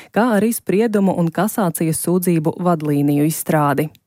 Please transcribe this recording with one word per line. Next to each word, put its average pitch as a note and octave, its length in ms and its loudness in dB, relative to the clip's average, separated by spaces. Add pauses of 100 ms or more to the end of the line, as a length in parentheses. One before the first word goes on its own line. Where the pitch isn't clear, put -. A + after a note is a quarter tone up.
(100)
kā A#3 220 0
arī G#3+ 240 2
spriedumu G3+ 600 0
un E3+ 100 0
kasācijas E3+ 800 -2
sūdzību E3+ 500 0 (120)
vadlīniju D3 600 0
izstrādi. D3+ 640 0 (160)